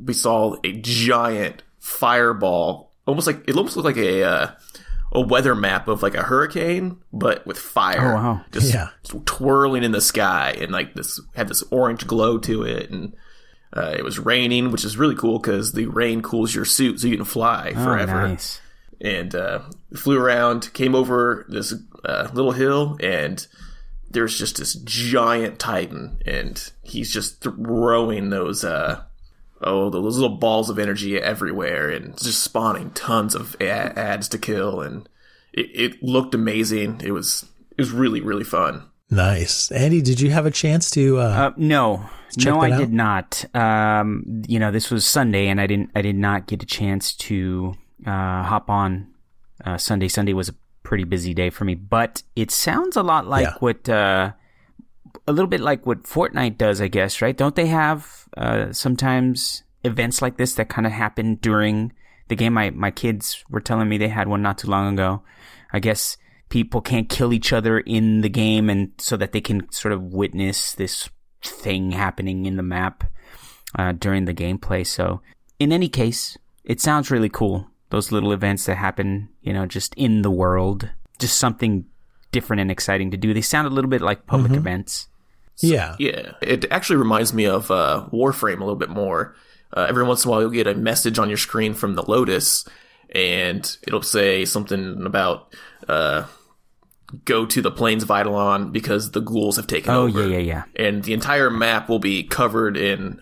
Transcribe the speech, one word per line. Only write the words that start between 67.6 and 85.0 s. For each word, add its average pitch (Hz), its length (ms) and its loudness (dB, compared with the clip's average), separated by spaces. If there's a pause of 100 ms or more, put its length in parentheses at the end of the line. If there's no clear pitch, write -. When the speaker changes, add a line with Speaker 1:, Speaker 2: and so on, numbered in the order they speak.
Speaker 2:
in 110 420 2
the 107 80 2
game, 110 400 2
and 98 300 2
so - 180 -4
that 98 160 -2
they 107 80 0
can 101 300 -2
sort - 220 -4
of 95 100 -4
witness 95 720 -2
this - 340 -6 (340)
thing 95 500 -4
happening 95 540 -2
in 95 100 -2
the 92 60 -2
map, 92 420 -2 (720)
uh, 90 140 2
during 95 320 0
the 87 100 -2
gameplay. 90 520 -2
So 90 340 -2 (380)
in 147 140 4
any 175 160 2
case, - 480 -2 (280)
it 117 160 -2
sounds 151 300 2
really 113 180 4
cool. 98 400 -2 (220)
Those 107 200 0
little 104 220 2
events 101 340 0
that 92 100 0
happen, 98 520 -2 (140)
you 104 100 -4
know, 95 140 -2
just - 280 -6
in 110 280 4
the 101 80 4
world, 92 580 2 (300)
just - 200 0
something 110 460 2 (480)
different 113 280 0
and 95 100 2
exciting 98 420 0
to 101 40 -4
do. 107 180 0
They 110 80 0
sound 151 240 0
a 139 40 -2
little 131 200 0
bit 127 100 2
like 101 260 -2
public 123 260 4
Speaker 3:
Mm-hmm. 143 80 4
Speaker 2:
events. 180 480 -4 (480)